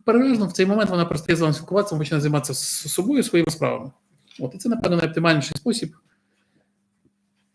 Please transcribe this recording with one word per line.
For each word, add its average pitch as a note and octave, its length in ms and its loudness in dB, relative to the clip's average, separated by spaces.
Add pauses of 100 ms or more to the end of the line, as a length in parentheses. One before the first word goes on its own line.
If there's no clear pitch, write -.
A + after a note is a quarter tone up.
переважно A#3+ 440 2
в E3+ 40 -6
цей F#3+ 140 0
момент G3+ 240 2
вона F3 160 0
перестає E3+ 300 0
з D#3+ 60 -2
вами D#3 120 4
спілкуватися, F#3+ 420 -2
вона D3+ 40 -2
починає D3+ 220 -2
займатися D3 320 0
с-, - 360 -2
собою, A#3 340 0
своїми E3 280 2
справами. B2 400 -4 (480)
От, C3 160 -8
і - 20 -16
це, A#3 120 -4
напевно, F3+ 280 0
найоптимальніший D#3+ 600 2
спосіб A#3 380 -4 (1600)